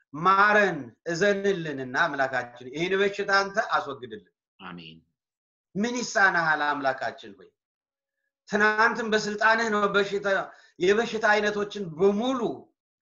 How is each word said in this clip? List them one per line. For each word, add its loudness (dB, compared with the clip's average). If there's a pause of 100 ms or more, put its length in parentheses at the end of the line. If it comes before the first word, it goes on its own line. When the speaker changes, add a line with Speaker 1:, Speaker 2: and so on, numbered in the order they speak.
(140)
Speaker 1:
ማረን፣ 4 (280)
እዘንልንና 0
አምላካችን -2
ይህን -4
በሽታ 0
አንተ 0 (140)
አስወግድልን። -6 (280)
Speaker 2:
አሜን። -16 (760)
Speaker 1:
ምን -2
ይሳናሃል 2
አምላካችን -4
ሆይ? -20 (1000)
ትናንትም 2
በስልጣንህ 0
ነው 0
በሽታ፣ 0 (520)
የበሽታ 2
አይነቶችን 0 (100)
በሙሉ 2 (600)